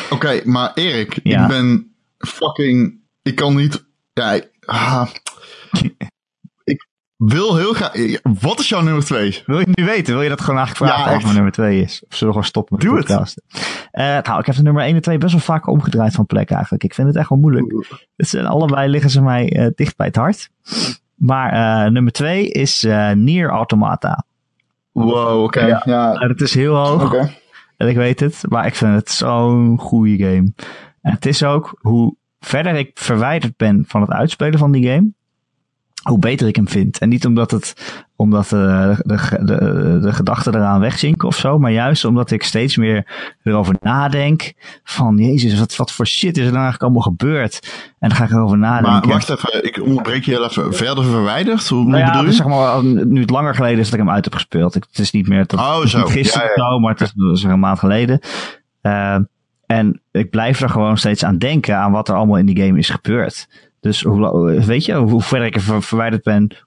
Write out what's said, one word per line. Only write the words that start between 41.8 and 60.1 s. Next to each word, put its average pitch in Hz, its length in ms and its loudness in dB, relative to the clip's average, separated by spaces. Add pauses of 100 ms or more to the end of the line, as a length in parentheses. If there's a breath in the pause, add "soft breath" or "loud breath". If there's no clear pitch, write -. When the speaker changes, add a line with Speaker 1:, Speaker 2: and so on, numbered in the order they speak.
Speaker 2:
omdat 120 260 2
ik 107 120 -2
steeds 123 340 -2
meer 110 300 0 (360 loud breath)
erover 104 380 2
nadenk 143 720 0 (300 loud breath)
van, 113 340 0
"Jezus, 117 420 2
wat, 110 160 -2
wat - 160 -4
voor - 160 -4
shit 175 300 -2
is 127 80 0
er 123 60 0
nou 131 120 0
eigenlijk 127 200 -4
allemaal 123 180 2
gebeurd?" 120 580 -2 (400 loud breath)
En - 100 0
dan 120 80 2
ga 123 60 2
ik 110 80 -2
erover 110 260 2
nadenken. 113 340 2
Speaker 1:
Maar 117 160 2
wacht 107 220 0
even, 123 360 -4
ik 101 180 -8
onderbreek 127 400 -2
je 135 80 -2
heel 120 140 0
even. 98 280 -4
Verder 127 300 -2
verwijderd? 127 640 0
Hoe, 123 140 0
hoe 117 80 4
Speaker 2:
Nou 135 100 4
ja, 165 60 4
Speaker 1:
bedoel 151 160 2
je? 151 60 2
Speaker 2:
dus 233 100 4
zeg 151 100 2
maar, 131 360 2 (240)
nu 131 140 2
het 110 80 0
langer 135 260 0
geleden 120 240 2
is 113 100 2
dat 113 100 0
ik 104 60 2
hem 92 100 2
uit 101 100 0
heb - 80 -6
gespeeld. 87 420 -2
Ik, 92 140 -2
het - 100 -8
is 101 120 -2
niet 101 160 0
meer, 95 200 2
dat 98 120 -2
Speaker 1:
Oh, 151 240 0
Speaker 2:
is 117 80 2
Speaker 1:
zo. - 80 0
Speaker 2:
niet 95 100 0
gisteren 117 380 0
Speaker 1:
Ja, 110 80 0
ja. 113 100 2
Speaker 2:
of 123 60 0
zo, 127 80 0
maar 113 120 2
het 107 100 -6
is, 104 140 -2
dat 92 220 2
is 95 60 -2
een 95 160 2
maand 95 200 0
geleden. 120 400 2 (640 loud breath)
Eh, 101 360 0 (480)
en 110 360 0 (100)